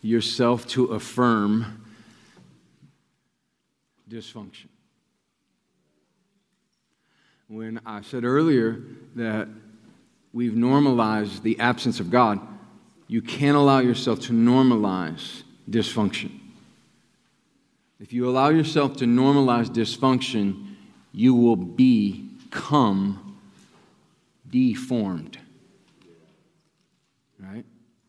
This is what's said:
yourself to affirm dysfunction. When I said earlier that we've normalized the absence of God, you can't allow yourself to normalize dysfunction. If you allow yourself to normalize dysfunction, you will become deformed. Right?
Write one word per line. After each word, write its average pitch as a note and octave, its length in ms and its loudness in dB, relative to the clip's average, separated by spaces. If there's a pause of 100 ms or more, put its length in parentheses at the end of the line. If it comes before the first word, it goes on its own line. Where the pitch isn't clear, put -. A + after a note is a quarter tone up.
yourself A#2 680 0
to B2 180 0
affirm A2 960 -2 (2250)
dysfunction. G#2+ 600 -18 (2750)
When A2 360 -12
I G#2+ 160 -12
said A#2+ 240 -8
earlier B2+ 560 2 (360)
that A2 320 -6 (840)
we've A#2 240 -4
normalized A#2 840 0
the A2+ 180 -2
absence A#2+ 400 -2
of F2 100 -6
God, A2 300 2 (680)
you A#2 140 -4
can't C#3+ 360 0
allow C#3 240 6
yourself B2 400 0
to - 120 -6
normalize A2+ 1080 2 (260)
dysfunction. G#2+ 720 -4 (1600)
If G#2 140 -18
you B2 160 -2
allow C3 180 2
yourself D3+ 480 2
to C3 80 -4
normalize B2 640 4
dysfunction, A2 1000 -2 (440)
you A#2+ 220 4
will A#2 220 4
become G2+ 1800 0 (1120)
deformed. A2 880 -2 (2000)
Right? G2 280 -18 (440)